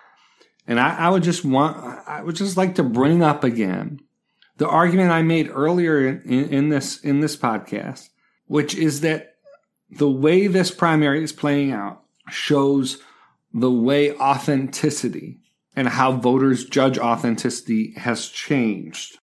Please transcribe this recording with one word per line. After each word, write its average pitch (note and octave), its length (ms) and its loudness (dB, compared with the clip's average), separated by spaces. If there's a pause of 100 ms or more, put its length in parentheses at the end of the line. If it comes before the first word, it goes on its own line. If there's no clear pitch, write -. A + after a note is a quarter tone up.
(680)
And A#2+ 140 0
I, D3 160 2
I E3 120 0
would F#3 140 4
just E3+ 220 -2
want, C#3 320 2 (300)
I D3+ 140 -12
would E3 140 -8
just F#3+ 220 -4
like F#3+ 180 0
to F3+ 80 2
bring C#3 400 2
up D3 220 2
again A2+ 560 -4 (560)
the D3+ 120 0
argument F3 440 4
I E3 100 2
made D#3+ 300 2
earlier D#3 540 2
in, C3+ 160 -4
in, C3 260 0
in C#3+ 200 0
this, C#3+ 300 -2
in C#3+ 220 0
this D3 160 -2
podcast, - 720 -6 (380)
which D3 280 -2
is D3+ 280 -2
that D#3 340 -4 (520)
the C#3+ 220 0
way D#3 380 4
this F3+ 240 2
primary D#3 500 2
is D#3 100 -8
playing C#3+ 400 -2
out G#2 300 -10 (260)
shows C#3 680 0 (540)
the B2 180 0
way C#3 460 2
authenticity C3+ 1200 -2 (340)
and C3 140 0
how C3 240 2
voters C3 520 2
judge C3+ 340 2
authenticity A#2 1000 -2
has - 320 -6
changed. G#2+ 880 -4 (100)